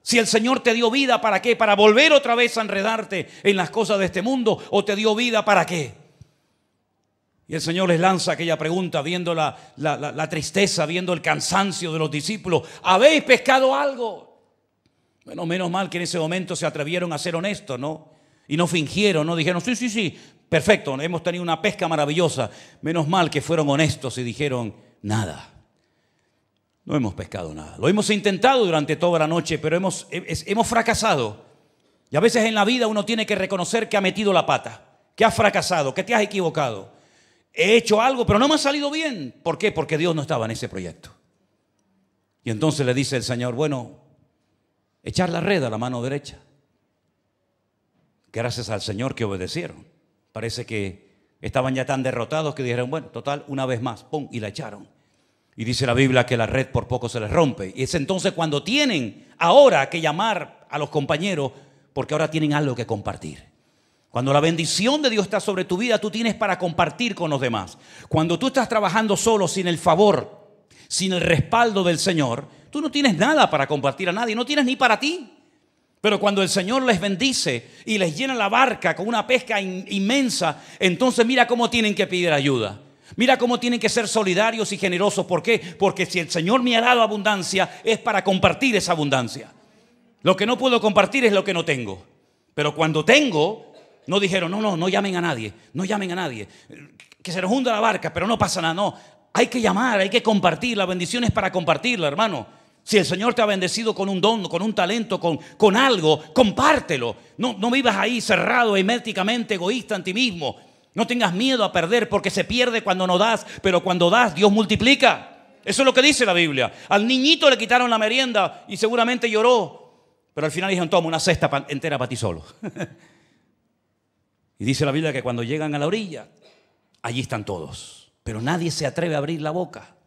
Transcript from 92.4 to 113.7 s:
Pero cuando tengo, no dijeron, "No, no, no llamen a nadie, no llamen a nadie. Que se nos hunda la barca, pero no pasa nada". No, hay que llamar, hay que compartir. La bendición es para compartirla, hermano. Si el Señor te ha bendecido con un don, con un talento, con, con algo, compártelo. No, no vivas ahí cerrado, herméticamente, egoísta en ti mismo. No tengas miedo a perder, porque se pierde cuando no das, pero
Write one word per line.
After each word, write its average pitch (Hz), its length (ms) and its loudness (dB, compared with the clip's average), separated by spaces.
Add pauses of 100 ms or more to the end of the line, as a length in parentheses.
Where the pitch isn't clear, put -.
Pero 147 220 -2
cuando 156 300 0
tengo, 220 680 2 (340)
no 185 120 0
dijeron, 185 320 -2
"No, 202 80 -4
no, 208 160 -2
no 170 140 -2
llamen 196 260 0
a 175 60 -2
nadie, 120 320 -4 (200)
no 185 120 -4
llamen 196 260 -4
a 170 40 -6
nadie. 127 320 -8 (760)
Que 185 80 -10
se 180 100 -4
nos 185 100 0
hunda 254 200 0
la 208 80 0
barca, 208 320 0
pero 175 160 -4
no 226 120 0
pasa 190 200 0
nada". 165 140 0
No, 185 220 -2 (360)
hay 247 160 4
que 254 140 -4
llamar, 214 380 2
hay 196 100 0
que 226 140 0
compartir. 208 520 0
La 196 100 0
bendición 180 380 -4
es 220 80 2
para 190 200 -2
compartirla, 180 560 0
hermano. 160 400 -2 (360)
Si - 140 2
el 185 80 6
Señor 190 280 -2
te 240 80 0
ha 214 40 4
bendecido 202 500 -2
con 196 140 -4
un 190 100 -2
don, 208 260 2
con 170 160 -4
un 214 120 -2
talento, 202 460 -2
con, 165 200 -2 (180)
con 208 200 6
algo, 185 440 4 (120)
compártelo. 220 840 2 (220)
No, 233 200 -4
no 220 140 -2
vivas 247 240 2
ahí 220 240 -2
cerrado, 214 560 2
herméticamente, 220 800 -2
egoísta 208 420 -4
en 185 80 -8
ti 180 100 -4
mismo. 180 440 -2 (380)
No 220 100 0
tengas 233 280 0
miedo 240 300 2
a 185 80 0
perder, 185 380 0
porque 196 220 0
se 185 140 -2
pierde 233 360 0
cuando 185 240 0
no 180 140 2
das, 220 260 2 (160)
pero 180 220 2